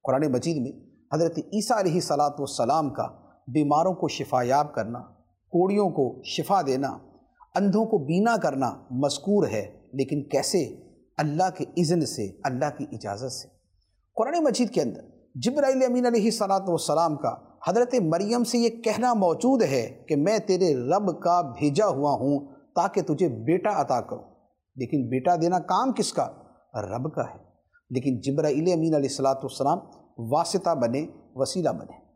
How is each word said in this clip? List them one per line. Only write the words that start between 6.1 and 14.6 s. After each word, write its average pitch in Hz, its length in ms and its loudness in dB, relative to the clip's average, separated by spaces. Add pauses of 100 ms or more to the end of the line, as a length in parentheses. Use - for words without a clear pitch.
شفا 185 440 0
دینا، 135 320 -2 (560)
اندھوں 202 320 2
کو 220 120 2
بینا 190 380 2
کرنا 135 380 0 (160)
مذکور 143 580 0
ہے، - 440 -6
لیکن 139 360 -4
کیسے؟ - 480 0 (400)
اللہ 151 260 -2 (140)
کے 151 80 -4 (120)
اذن 165 300 2
سے، 104 220 -6 (160)
اللہ 135 200 -2 (140)
کی 139 140 -6
اجازت 110 400 -8
سے۔ - 160 -14 (680)
قرآن 302 300 0
مجید 247 260 2